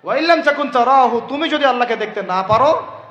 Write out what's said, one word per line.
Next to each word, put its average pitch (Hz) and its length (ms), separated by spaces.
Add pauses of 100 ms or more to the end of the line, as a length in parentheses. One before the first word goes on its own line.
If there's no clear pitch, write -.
"ওয়া 208 140
ইল্লাম 320 240
তাকুন 285 300
তারাহু", 240 560
তুমি 285 220
যদি 294 160
আল্লাহকে 240 300
দেখতে 214 260
না 185 220
পারো 226 400 (280)